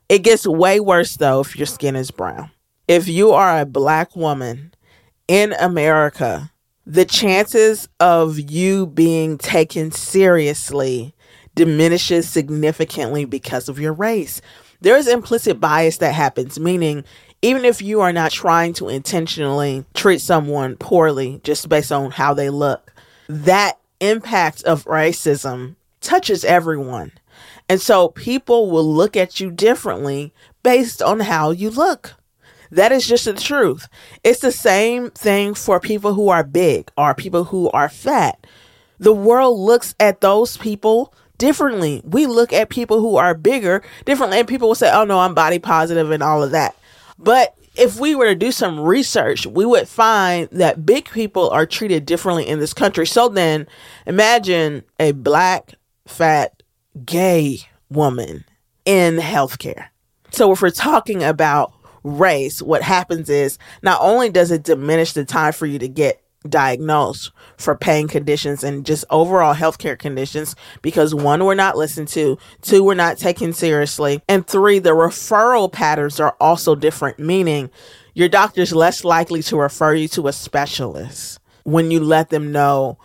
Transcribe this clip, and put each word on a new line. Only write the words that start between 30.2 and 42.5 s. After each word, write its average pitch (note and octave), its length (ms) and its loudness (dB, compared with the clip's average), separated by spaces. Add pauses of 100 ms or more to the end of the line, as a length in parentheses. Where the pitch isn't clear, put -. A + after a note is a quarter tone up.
based B3 400 0
on G#3 160 0
how E3 320 -2
you F#3+ 180 -4
look. D4+ 460 -2 (560)
That G3 220 4
is B3+ 120 2
just A#3 200 2
the G#3+ 80 -2
truth. G3 540 -2 (360)
It's A#3+ 160 4
the B3+ 120 0
same A#3 600 0
thing G3+ 440 -2
for F#3+ 260 0
people G#3 320 -2
who G3+ 160 2
are E3 140 2
big C#3+ 540 0
or C#3+ 160 2
people E3+ 300 -4
who F3 280 -4
are D3 180 0
fat. A3 580 -2 (500)
The G#3+ 160 4
world A#3 460 2
looks A3+ 400 2
at G#3 220 2
those G#3 340 2
people A3 580 -2 (240)
differently. A#3 680 0
We C4 220 0
look A#3 260 2